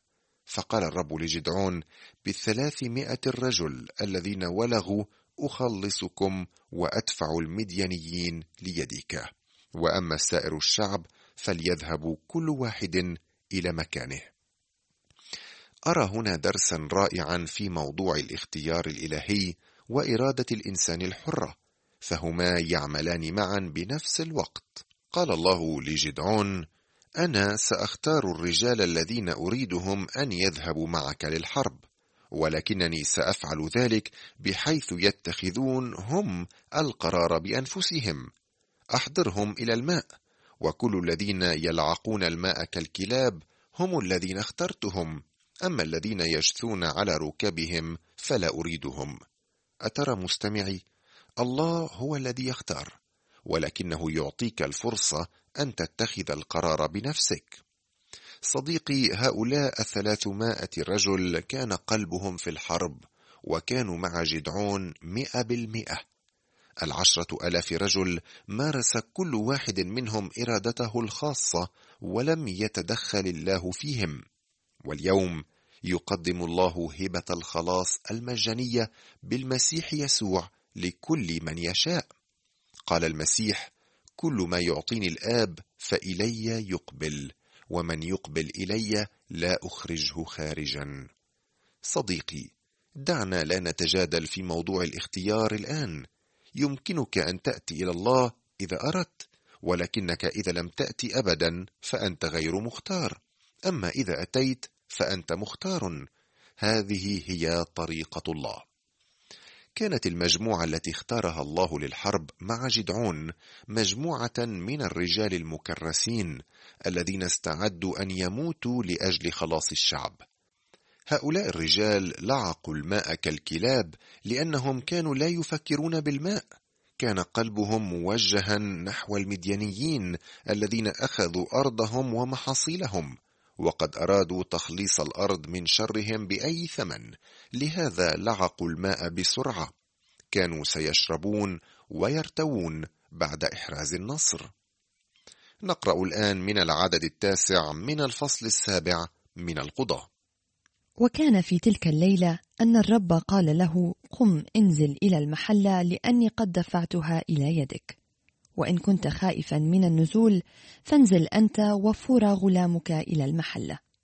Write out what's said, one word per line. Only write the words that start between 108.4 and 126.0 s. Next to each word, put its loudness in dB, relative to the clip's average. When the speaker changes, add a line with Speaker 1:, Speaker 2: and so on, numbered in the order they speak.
Speaker 1:
كانت 0
المجموعة 2
التي -2
اختارها -2
الله 0
للحرب -4
مع -4
جدعون -2
مجموعة -2
من -4
الرجال 0
المكرسين -4
الذين -2
استعدوا -2
أن -4
يموتوا -2
لأجل 0
خلاص -2
الشعب. 0
هؤلاء 0
الرجال 2
لعقوا -2
الماء -2
كالكلاب 0
لأنهم 0
كانوا -2
لا 2
يفكرون 0